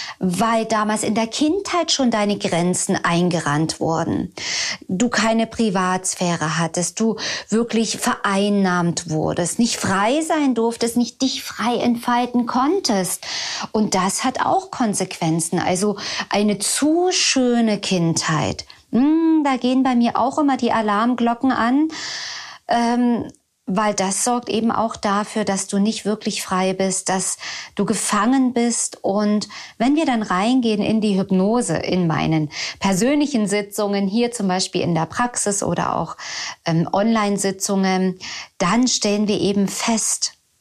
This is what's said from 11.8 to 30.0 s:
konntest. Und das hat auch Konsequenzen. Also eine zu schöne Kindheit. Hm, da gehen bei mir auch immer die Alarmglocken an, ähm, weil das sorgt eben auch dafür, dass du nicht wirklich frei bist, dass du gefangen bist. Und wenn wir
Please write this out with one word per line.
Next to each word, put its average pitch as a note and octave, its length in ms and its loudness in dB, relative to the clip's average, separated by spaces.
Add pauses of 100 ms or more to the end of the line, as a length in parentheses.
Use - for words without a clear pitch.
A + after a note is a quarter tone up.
konntest. B3 800 0 (460)
Und G#3+ 240 2
das F#3+ 280 0
hat - 220 0
auch F#4+ 240 0
Konsequenzen. F3+ 880 -2
Also F#3+ 400 0 (320)
eine G#3 300 2
zu D#4+ 520 2
schöne A#3 680 2
Kindheit. E3 840 0 (260)
Hm, D#4 520 4
da C4+ 140 2
gehen B3+ 260 2
bei C4 120 2
mir A#3 220 2
auch B3+ 200 0
immer C#4+ 180 2
die A#3+ 160 0
Alarmglocken A#3 800 0
an, C4 380 2 (800)
ähm, A#3+ 580 2 (380)
weil G#3 280 0
das G3 300 -2
sorgt A#3+ 240 0
eben A3+ 240 0
auch A3 240 -2
dafür, G#3 480 -2
dass F#3+ 240 -2
du G3+ 100 -2
nicht G#3+ 280 0
wirklich G#3 360 -4
frei F#3+ 300 0
bist, F#3+ 380 -2
dass F#3 280 -2 (380)
du G#3 80 0
gefangen A#3+ 720 2
bist. A#3 500 -2
Und G#3 460 0 (280)
wenn C4+ 200 4
wir D#4+ 80 2